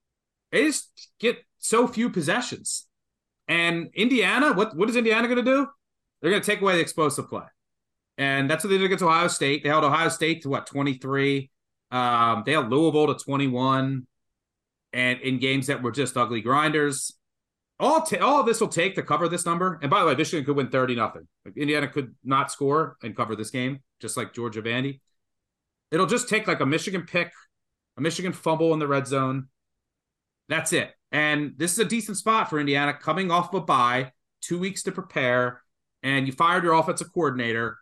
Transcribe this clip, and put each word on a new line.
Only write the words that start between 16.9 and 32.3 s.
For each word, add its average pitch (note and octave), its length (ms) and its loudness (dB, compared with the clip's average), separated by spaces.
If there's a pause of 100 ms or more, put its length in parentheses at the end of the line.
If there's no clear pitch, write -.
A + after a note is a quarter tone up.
All D4+ 240 4
ta-, A#3 160 -2
all C4 240 4
this A3+ 180 2
will G3+ 80 0
take F#3 280 0
to D#3 60 -2
cover D#3+ 260 0
this E3+ 180 -4
number. F3 340 0
And C#3+ 100 -2
by G3 100 4
the F3+ 60 4
way, D3 100 4
Michigan D3+ 280 -2
could C#3 120 0
win C3 140 0
thirty B2+ 240 2
nothing. G#2 320 -4 (180)
Like, F#2+ 120 -18
Indiana D3 300 0
could C3+ 280 -6 (100)
not C3+ 280 0
score C#3+ 500 -2
and A#2 140 -10
cover A2+ 180 -4
this G#2+ 160 -8
game, C3+ 300 -6 (200)
just - 160 -8
like A2+ 160 -6
Georgia A2+ 300 -8
Vandy. B2+ 380 -4 (920)
It'll E3+ 160 2
just A#3 220 -2
take, G#3+ 180 0
like, D#3+ 140 0
a C#3 60 0
Michigan D#3+ 360 -2
pick, E3+ 300 -4 (640)
a - 40 -8
Michigan E3 320 -4
fumble D#3+ 420 0
in D#3 40 -2
the D3+ 80 -2
red C#3 220 0
zone. C3+ 400 -2 (1000)
That's D#3+ 240 -2
it. C3+ 200 0 (180)
And D3 460 0
this E3 160 -2
is A3+ 80 0
a G#3+ 40 2
decent A3 320 -4
spot A3 320 0